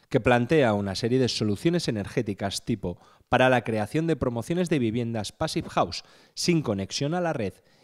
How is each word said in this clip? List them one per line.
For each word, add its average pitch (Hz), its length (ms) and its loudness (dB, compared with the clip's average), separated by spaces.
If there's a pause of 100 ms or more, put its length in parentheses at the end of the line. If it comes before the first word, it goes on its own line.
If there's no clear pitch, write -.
que 135 100 2
plantea 120 560 4
una 101 220 -2
serie 123 240 0
de 123 80 2
soluciones 143 580 0
energéticas 104 800 -4
tipo 98 340 -4 (300)
para 127 200 6
la 123 140 4
creación 117 460 -2
de 160 80 0
promociones 131 540 -2
de 156 100 2
viviendas 117 500 -2
Passive - 380 -6
House 92 340 -2 (320)
sin 165 280 2
conexión 117 520 -2
a 180 60 -2
la 170 120 -2
red 110 200 -4 (320)